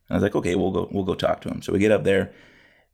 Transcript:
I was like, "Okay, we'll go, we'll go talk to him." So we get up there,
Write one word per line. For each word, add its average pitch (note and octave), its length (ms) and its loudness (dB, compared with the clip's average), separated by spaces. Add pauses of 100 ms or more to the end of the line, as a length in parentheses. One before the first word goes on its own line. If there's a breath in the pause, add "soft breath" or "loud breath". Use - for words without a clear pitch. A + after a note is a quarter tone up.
I - 60 -10
was F#2 80 2
like, G#2 120 2
"Okay, F2 200 0
we'll F#2 160 0
go, F#2 200 -2
we'll G2 140 -2
go F2+ 80 0
talk - 280 -2
to - 80 -8
him." - 120 -8
So - 100 -8
we - 60 2
get G#2 140 4
up G2+ 120 2
there, F#2+ 280 2 (640 soft breath)